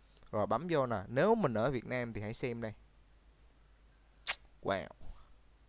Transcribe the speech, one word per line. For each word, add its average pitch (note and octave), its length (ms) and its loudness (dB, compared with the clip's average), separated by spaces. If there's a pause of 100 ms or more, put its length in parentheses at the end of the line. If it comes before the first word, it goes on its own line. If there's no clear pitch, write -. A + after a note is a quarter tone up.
(320)
Rồi G#2 160 2
bấm A#2+ 220 0
vô D3 160 2
nè. A2 220 -2
Nếu D#3 280 4
mình E3 180 2
ở A2+ 180 2
Việt B2+ 140 -4
Nam A#2+ 280 -4
thì G#2 80 -6
hãy G#2 120 -4
xem A#2 280 -4
đây. A2 120 -6 (1900)
Wow. F#2+ 280 -2 (800)